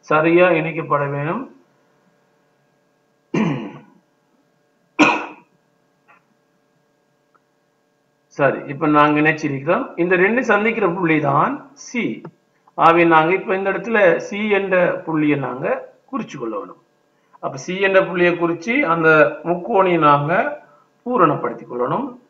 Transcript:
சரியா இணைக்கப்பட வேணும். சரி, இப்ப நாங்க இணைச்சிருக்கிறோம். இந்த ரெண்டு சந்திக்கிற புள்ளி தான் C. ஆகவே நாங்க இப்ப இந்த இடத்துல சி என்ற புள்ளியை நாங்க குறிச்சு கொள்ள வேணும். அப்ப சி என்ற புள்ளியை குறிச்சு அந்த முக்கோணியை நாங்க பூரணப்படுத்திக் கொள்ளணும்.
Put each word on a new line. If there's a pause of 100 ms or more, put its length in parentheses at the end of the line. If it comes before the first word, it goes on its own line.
சரியா (140)
இணைக்கப்பட (100)
வேணும். (4000)
சரி, (140)
இப்ப (100)
நாங்க
இணைச்சிருக்கிறோம். (180)
இந்த (120)
ரெண்டு (100)
சந்திக்கிற (100)
புள்ளி (120)
தான் (340)
C. (800)
ஆகவே (100)
நாங்க
இப்ப
இந்த
இடத்துல (300)
சி (200)
என்ற (300)
புள்ளியை (100)
நாங்க (460)
குறிச்சு
கொள்ள
வேணும். (640)
அப்ப
சி (140)
என்ற
புள்ளியை
குறிச்சு (200)
அந்த (400)
முக்கோணியை (100)
நாங்க (760)
பூரணப்படுத்திக்
கொள்ளணும். (220)